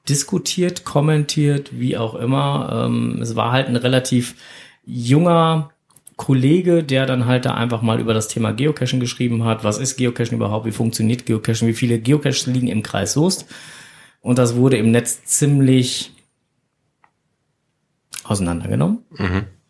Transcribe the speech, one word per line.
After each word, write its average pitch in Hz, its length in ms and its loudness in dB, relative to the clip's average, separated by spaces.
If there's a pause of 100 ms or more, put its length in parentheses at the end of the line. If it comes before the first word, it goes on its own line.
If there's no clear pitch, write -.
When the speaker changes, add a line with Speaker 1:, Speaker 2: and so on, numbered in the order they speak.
Speaker 1:
diskutiert, 175 760 -2
kommentiert, 147 920 0
wie 123 180 -2
auch 110 180 -4
immer. 135 720 -2
Ähm, 117 360 -2
es 117 140 -6
war 113 160 0
halt 131 160 2
ein 120 80 0
relativ 123 580 0 (500)
junger 160 840 2 (460)
Kollege, 165 680 2
der 135 220 0
dann 127 200 0
halt 127 200 2
da 127 80 -2
einfach 117 260 -2
mal 113 200 0
über 113 120 0
das 110 160 0
Thema 110 240 -2
Geocachen 131 480 -2
geschrieben 120 440 -2
hat. 110 200 0
Was 104 140 0
ist 127 180 -4
Geocachen 120 400 -2
überhaupt? 110 300 -2
Wie 107 60 -2
funktioniert 113 540 0
Geocachen? 113 420 0
Wie 113 60 2
viele 117 260 0
Geocaches 135 460 0
liegen 127 220 0
im 104 140 -2
Kreis - 320 -2
Soest? 170 320 0 (720)
Und 123 180 0
das 120 180 4
wurde 131 200 4
im 113 140 4
Netz 117 340 2
ziemlich 135 880 2 (2000)
auseinandergenommen. 104 880 -2
Speaker 2:
Mhm. 95 340 -4 (260)